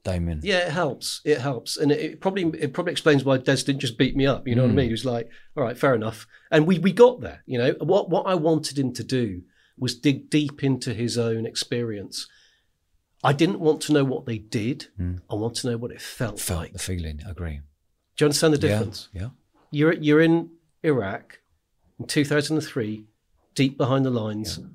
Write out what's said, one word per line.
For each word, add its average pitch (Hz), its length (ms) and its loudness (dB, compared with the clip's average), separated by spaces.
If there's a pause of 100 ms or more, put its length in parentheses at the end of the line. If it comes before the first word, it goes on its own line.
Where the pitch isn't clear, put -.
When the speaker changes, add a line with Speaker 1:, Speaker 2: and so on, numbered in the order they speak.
Speaker 1:
Damien. 85 400 -2
Speaker 2:
Yeah, 180 240 0
it - 20 -4
helps. 151 540 -4
It 147 160 2
helps. 127 360 -4
And 147 140 2
it, 147 100 4
it - 200 -8
probably, 190 240 0 (160)
it 147 120 -2
probably 175 200 -2
explains 139 320 4
why 135 140 4
Des 131 180 2
didn't 139 240 -2
just 117 180 -4
beat 131 160 2
me 135 100 2
up. 135 220 0
You 123 80 0
know 127 80 4
what 127 60 4
I 113 40 4
Speaker 1:
Mm. - 40 4
Speaker 2:
mean? 131 100 4
He 113 60 -2
was 113 120 -4
like, 117 240 -4 (280)
"All 143 80 0
right, 120 120 -4
fair - 200 4
enough." 107 320 -6 (240)
And 156 120 6
we, 175 140 4
we 180 140 2
got 247 300 6
there, 87 220 -12
you 127 140 -4
know. 131 220 4
What, 190 280 2
what 180 200 0
I 185 80 2
wanted 156 420 0
him 127 140 0
to 117 100 -10
do 110 400 -2 (340)
was 127 200 -4
dig - 340 0
deep 151 320 0
into 135 320 -2
his 113 240 -4
own 113 260 0
experience. 113 840 -6 (960)
I 131 80 4
didn't 165 260 2
want 156 240 0
to 151 100 -2
know 143 120 6
what - 220 -4
they 117 120 -4
did. 120 480 -6 (140)
Speaker 1:
Mm. 90 280 -4
Speaker 2:
I - 60 -6
want 110 220 -4
to 127 140 -4
know 117 60 -2
what 117 140 -8
it - 100 -16
felt - 380 -8
Speaker 1:
Felt 85 220 -4
Speaker 2:
like. - 120 -10
Speaker 1:
the 92 60 -12
feeling, 80 480 -6
I 101 40 -10
agree. 80 320 -8 (540)
Speaker 2:
Do 147 80 2
you - 20 6
understand 151 280 4
the - 100 0
Speaker 1:
Yeah, 104 140 2
Speaker 2:
difference? - 340 -6
Speaker 1:
yeah. 101 180 -8 (420)
Speaker 2:
You're, 156 220 4
you're 151 260 4
in 165 300 4 (340)
Iraq 117 560 -2 (580)
in - 80 -12
two 151 180 0
thousand 147 340 0
and 156 60 -2
three, 107 420 -6 (500)
deep 135 200 2
behind 131 280 2
the 131 60 0
lines, 107 480 -4
Speaker 1:
Yeah. - 160 -16